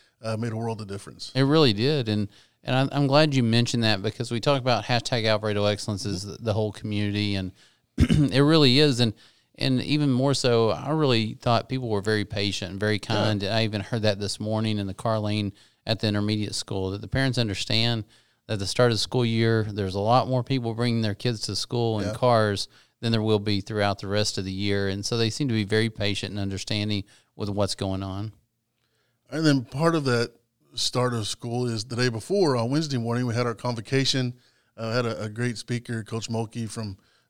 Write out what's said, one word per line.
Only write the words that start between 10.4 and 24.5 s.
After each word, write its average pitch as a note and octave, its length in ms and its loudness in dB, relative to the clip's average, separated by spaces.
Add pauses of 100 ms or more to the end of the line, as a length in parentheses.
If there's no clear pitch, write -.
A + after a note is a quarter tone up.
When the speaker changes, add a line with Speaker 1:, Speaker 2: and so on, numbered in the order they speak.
Speaker 2:
I G#2 220 -4
really B2 420 2
thought A#2 360 0
people C3 200 -4
were G2+ 120 0
very G#2+ 220 0
patient G2 480 -2
and F#2+ 80 -8
very G#2+ 140 0 (100)
Speaker 1:
Yeah. A2 120 -2
Speaker 2:
kind. G#2+ 280 0
I A2+ 200 0
even G#2 180 -2
heard A2 220 -4
that G#2 160 2
this G2+ 200 -6
morning A2 380 -2
in G2+ 80 -2
the G2 80 -8
car A2 260 -2
lane G#2 340 -2 (340)
at A2 140 0
the A2+ 60 0
intermediate G#2 480 0
school, F#2+ 360 -4
that G2+ 100 -8
the G#2+ 60 -12
parents C3 320 0
understand A2+ 640 0 (440)
that G#2+ 120 -4
the G2 80 -4
start B2 240 2
of A2+ 40 2
the G2+ 60 -2
school B2+ 240 0
year, A2+ 380 2
there's G2+ 320 -4
a G2+ 40 -2
lot A2+ 280 4
more B2+ 160 0
people A#2+ 320 -2
bringing A#2 260 0
their G#2 140 -2
kids A2+ 260 -4
to G#2 140 -6
school A#2 440 -2
in G2+ 80 -2
Speaker 1:
Yeah. G#2+ 60 -4
Speaker 2:
cars A2 540 2 (340)
than A#2 100 0
there A2+ 100 2
will G#2+ 180 4
be G#2 200 0
throughout G2+ 400 -2
the G2+ 80 -10
rest G2+ 300 -2
of F#2+ 80 -6
the F#2+ 60 -6